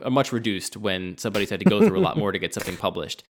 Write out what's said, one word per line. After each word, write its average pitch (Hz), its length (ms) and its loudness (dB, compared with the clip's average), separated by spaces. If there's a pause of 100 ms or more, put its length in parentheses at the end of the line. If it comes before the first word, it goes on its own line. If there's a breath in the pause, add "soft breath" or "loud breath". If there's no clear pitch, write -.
are 131 60 -2
much 135 200 2
reduced 110 440 -2
when 92 440 -4
somebody's 101 320 -2
had 98 80 -4
to 98 60 0
go 104 200 6
through 95 140 2
a - 20 4
lot 82 160 0
more 101 140 0
to 92 80 -4
get 85 120 -4
something - 260 -6
published. 87 540 -4